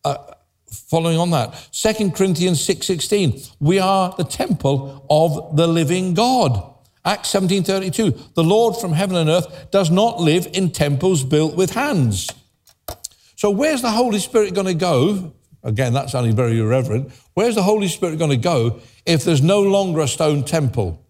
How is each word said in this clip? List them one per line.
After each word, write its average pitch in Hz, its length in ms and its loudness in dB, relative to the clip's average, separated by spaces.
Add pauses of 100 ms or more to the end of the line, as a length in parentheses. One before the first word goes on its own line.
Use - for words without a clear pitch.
uh, 143 140 -4 (520)
following 165 480 -2
on 175 120 0
that. 131 220 -2 (200)
Second 214 420 0
Corinthians 180 460 0
six - 260 -4
sixteen, 180 560 -2 (160)
"We 175 220 2
are 185 360 0
the 175 60 -4
temple - 880 -4
of 151 460 2
the 165 100 4
living 170 480 0
God." 208 480 2 (420)
Acts 202 260 -4
seventeen 190 340 0
thirty-two, 190 500 0 (200)
"The 165 100 2
Lord 220 320 2
from 180 160 -4
heaven 185 240 0
and 160 120 2
earth 170 440 -2
does 190 180 2
not 208 300 2
live 170 320 2
in 185 180 0
temples 143 540 0
built 151 320 0
with 180 140 0
hands." 170 580 -2 (1040)
So 208 160 0
where's 262 320 0
the 240 80 -2
Holy 220 300 0
Spirit 202 340 0
gonna 185 200 0
go? 170 580 0 (320)
Again, 120 280 -2
that 135 180 -2
sounded 120 240 0
very 117 240 0
irreverent. 117 540 -2 (220)
Where's 220 200 2
the 208 80 2
Holy 202 240 2
Spirit 160 320 -4
gonna 151 180 2
go 120 440 0 (260)
if 165 180 2
there's 156 180 4
no 196 180 4
longer 196 400 2
a 143 80 0
stone 151 340 0
temple? 117 680 -2